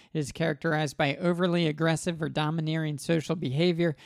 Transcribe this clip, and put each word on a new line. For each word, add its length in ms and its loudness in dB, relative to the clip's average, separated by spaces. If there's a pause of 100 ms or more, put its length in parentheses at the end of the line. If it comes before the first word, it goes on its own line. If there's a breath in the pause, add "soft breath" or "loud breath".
(120)
It 60 -2
is 140 -2
characterized 680 0
by 180 2
overly 500 2
aggressive 540 0
or 80 -2
domineering 680 -2
social 380 0
behavior, 680 2